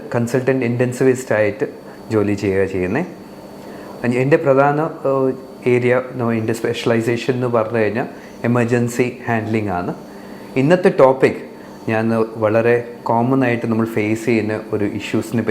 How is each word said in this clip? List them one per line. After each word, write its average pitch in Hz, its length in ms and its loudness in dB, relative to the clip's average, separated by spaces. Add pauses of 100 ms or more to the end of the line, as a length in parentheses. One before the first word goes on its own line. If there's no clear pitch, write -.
(140)
കൺസൾട്ടന്റ് 127 540 0
ഇൻറ്റൻസിവിസ്റ്റ് 123 680 2
ആയിട്ട് 107 280 0 (480)
ജോലി 104 280 2
ചെയ്യുക 98 320 2
ചെയ്യുന്നേ. 95 280 0 (1200)
എൻ്റെ 143 220 4
പ്രധാന, 139 320 4 (320)
ഏഹ്, 135 240 2 (400)
ഏരിയ, 120 220 4 (240)
no, 117 80 0 (120)
എൻ്റെ 110 200 -2
സ്പെഷ്യലൈസേഷൻ 117 800 0
എന്ന് 127 180 0
പറഞ്ഞു 110 260 0
കഴിഞ്ഞാൽ 107 240 -2 (420)
എമർജൻസി 120 580 2 (200)
ഹാൻഡ്ലിംഗ് 107 520 -2
ആണ്. 120 140 -6 (680)
ഇന്നത്തെ 180 400 4
ടോപ്പിക് 131 400 6 (500)
ഞാൻ 110 160 0 (380)
വളരെ 117 320 4 (340)
കോമൺ 127 380 2
ആയിട്ട് 117 240 0
നമ്മൾ 110 140 2 (100)
ഫേസ് 107 320 0
ചെയ്യുന്ന 107 280 2 (160)
ഒരു 104 140 0 (140)
ഇഷ്യൂസിനെ 110 500 -2